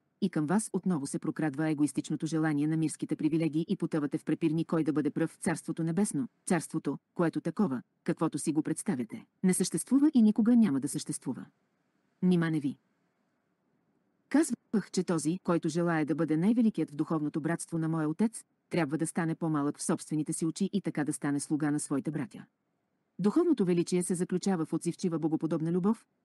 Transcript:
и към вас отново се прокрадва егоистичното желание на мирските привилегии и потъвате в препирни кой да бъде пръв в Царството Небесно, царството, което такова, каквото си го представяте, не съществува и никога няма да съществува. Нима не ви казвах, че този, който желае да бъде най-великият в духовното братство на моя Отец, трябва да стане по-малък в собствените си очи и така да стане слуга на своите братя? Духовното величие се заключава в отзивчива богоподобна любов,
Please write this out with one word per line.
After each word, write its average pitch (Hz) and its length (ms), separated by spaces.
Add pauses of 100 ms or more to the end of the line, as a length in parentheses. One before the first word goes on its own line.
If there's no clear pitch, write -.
(200)
и 190 100
към 156 160
вас 190 260
отново 175 340
се 165 120
прокрадва 156 500
егоистичното 151 580
желание 156 400
на 160 100
мирските 160 400
привилегии 156 520
и 208 80
потъвате 151 420
в - 60
препирни 156 400
кой 160 200
да 151 80
бъде 143 180
пръв 165 200
в - 60
Царството 165 480
Небесно, 160 440 (180)
царството, 160 520 (160)
което 160 260
такова, 151 420 (220)
каквото 160 340
си 156 140
го 147 100
представяте, 123 640 (160)
не 185 120
съществува 254 600
и 240 80
никога 214 340
няма 156 240
да 139 80
съществува. - 580 (760)
Нима 175 280
не 156 100
ви 135 180 (1500)
казвах, 240 640
че 185 120
този, 165 400
който 170 240
желае 165 360
да 147 100
бъде 156 220
най-великият 208 540
в 147 40
духовното 151 460
братство - 380
на 160 100
моя 160 200
Отец, 214 360 (260)
трябва 156 280
да 165 80
стане 165 280
по-малък 147 440
в - 40
собствените 156 500
си 165 140
очи 180 260
и 196 80
така 156 240
да 147 80
стане 143 280
слуга 147 300
на 147 100
своите 143 300
братя? 131 340 (720)
Духовното 247 460
величие 175 380
се 185 120
заключава 175 520
в - 60
отзивчива 165 460
богоподобна 160 540
любов, 185 320 (200)